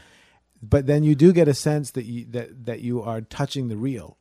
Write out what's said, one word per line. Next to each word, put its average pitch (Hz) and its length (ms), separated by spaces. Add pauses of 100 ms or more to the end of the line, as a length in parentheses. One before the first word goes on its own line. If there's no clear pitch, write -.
(640)
but 135 240
then 147 160
you 151 140
do 170 160
get 165 160
a 139 60
sense 151 360
that 123 140
you, 120 260
that, 117 360
that 113 160
you 120 200
are 113 180
touching 135 460
the 110 100
real, 113 440